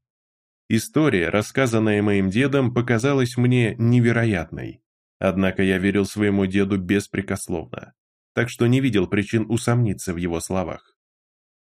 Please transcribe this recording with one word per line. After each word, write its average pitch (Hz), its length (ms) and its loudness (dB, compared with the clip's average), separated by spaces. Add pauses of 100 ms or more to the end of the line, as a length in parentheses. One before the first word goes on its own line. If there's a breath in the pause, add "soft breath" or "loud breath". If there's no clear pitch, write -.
(720)
История, 110 580 2
рассказанная 107 760 0
моим 101 260 2
дедом, 131 420 0
показалась 123 680 0
мне 123 420 2
невероятной. 117 1000 0 (360)
Однако 95 460 0
я 95 160 2
верил 98 260 2
своему 101 400 0
деду 98 320 0
беспрекословно, 95 1160 -4 (420)
так 120 140 0
что - 180 0
не 127 120 4
видел 101 280 2
причин 104 420 -2
усомниться 117 640 -2
в 82 40 -6
его 85 220 -4
словах. 90 560 -6 (680)